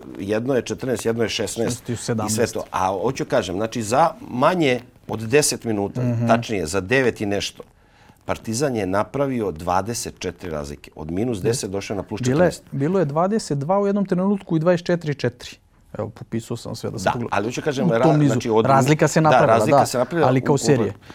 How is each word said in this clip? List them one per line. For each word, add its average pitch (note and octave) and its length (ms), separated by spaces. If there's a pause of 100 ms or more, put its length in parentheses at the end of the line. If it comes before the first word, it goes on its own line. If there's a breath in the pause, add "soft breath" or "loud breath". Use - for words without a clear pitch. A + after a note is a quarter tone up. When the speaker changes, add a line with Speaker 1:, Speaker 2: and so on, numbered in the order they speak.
(180)
Speaker 1:
Jedno A2 360
je A#2 80
četrnaest, A2+ 440
jedno A2+ 160
je G2+ 60
šesnaest. G2 220 (200)
Speaker 2:
Šesnaest - 180
i B2 40
u - 20
Speaker 1:
I - 20
sve - 80
Speaker 2:
sedamnaest. A2 500
Speaker 1:
to. G#2+ 180
A F2+ 220
hoću A#2 300
kažem, F#2 320
znači A2 260
za C3 260 (140)
manje C3+ 580 (280)
od A2 120
deset B2 440
minuta, G#2 380
Speaker 2:
Mhm. A#2+ 240
Speaker 1:
tačnije A2+ 400
za F#2 140
devet A#2+ 400
i G#2+ 60
nešto, G2+ 360 (600 soft breath)
Partizan A#2+ 520
je G2+ 100
napravio G#2+ 680
dvadeset F2+ 680
četiri F2+ 320
razlike. D2 460
Od D#2 140
minus G#2+ 300
deset A#2+ 300
došao G2 260
na F#2 60
Speaker 2:
Bile-, - 60
Speaker 1:
plus G#2 120
četrnaest. C#3+ 420 (100)
Speaker 2:
bilo D3 260
je F3 60
dvadeset D#3+ 540
dva F3+ 220
u G3+ 60
jednom G3+ 200
trenutku F#3+ 500
i D#3 40
dvadeset F3 260
četiri E3+ 300
četiri. - 340 (440)
Evo, G#2 140
popisao - 480
sam - 200
sve - 140
da G#2+ 80
sam F#2+ 60
Speaker 1:
Da, G2+ 80
Speaker 2:
pogledao. A#2 200
Speaker 1:
ali G2+ 140
hoću B2+ 160
kažem, C#3 240
Speaker 2:
U - 40
tom A2+ 100
Speaker 1:
ra-, D#3 180
Speaker 2:
nizu. C#3 140
Speaker 1:
znači A#2+ 180
od A2 160
Speaker 2:
Razlika C#3 420
se - 120
Speaker 1:
da, - 20
Speaker 2:
napravila, C#3+ 260
Speaker 1:
razlika C3+ 300
Speaker 2:
da, - 80
Speaker 1:
se B2 120
napravila C#3+ 300
Speaker 2:
ali C3 120
Speaker 1:
u, B2+ 40
Speaker 2:
kao D3+ 100
Speaker 1:
u, C#3 40
Speaker 2:
serije. A#2 340 (220 loud breath)